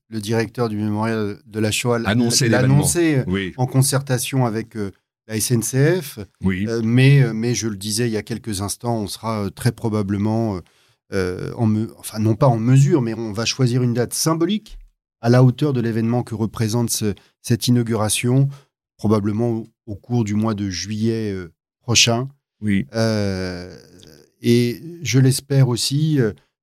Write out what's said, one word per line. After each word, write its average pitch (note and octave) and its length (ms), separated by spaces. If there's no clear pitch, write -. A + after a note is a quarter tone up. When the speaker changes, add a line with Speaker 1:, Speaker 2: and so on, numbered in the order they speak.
Speaker 1:
le A2 120
directeur A2+ 480
du G#2+ 80
mémorial G#2+ 680
de A2 160
la G#2+ 120
Shoah A#2+ 260
l-, A2+ 80
Speaker 2:
Annoncer A#2+ 420
Speaker 1:
l'annoncer, C3+ 520
Speaker 2:
l'événement. D3 280
Speaker 1:
euh, F2+ 40
Speaker 2:
Oui. F#2+ 240
Speaker 1:
en B2+ 100
concertation C3+ 800
avec, A2+ 300
euh, G2+ 160
la A2 80
S G#2+ 140
N A#2 120
C D3+ 380
F. - 180
Speaker 2:
Oui. F#2+ 240
Speaker 1:
Euh, A2+ 160
mais, C3 400
euh, A2+ 120
mais A#2 200
je G#2+ 140
le G#2 80
disais G#2+ 320
il A2 40
y G#2+ 40
a G#2 60
quelques G#2 400
instants, A#2 400
on G2+ 40
sera, A2 380
euh, F#2+ 60
très A#2 220
probablement, G#2+ 840
euh, E2+ 40
euh, F#2 440
en A2+ 100
me-, G#2+ 320
enfin, - 200
non A2 160
pas C#3 140
en A#2 100
mesure, C3+ 440
mais A2+ 120
on A2 180
va A2+ 120
choisir B2 380
une B2 100
date A#2 220
symbolique E3+ 640
à A#2 80
la B2+ 160
hauteur C3+ 300
de A#2+ 80
l'événement A2+ 400
que - 120
représente A2+ 540
ce, G#2 260
cette - 260
inauguration, A#2+ 800
probablement G#2+ 540
au, A2+ 160
au G#2+ 100
cours A#2+ 280
du G#2 100
mois A2 200
de G2+ 160
juillet, G#2+ 600
euh, F#2 220
prochain. A#2+ 460
Speaker 2:
Oui. G2 320
Speaker 1:
Euh, F#2+ 800
et A#2+ 400
je A#2+ 160
l'espère C3 500
aussi, D3 520
euh, G#2+ 120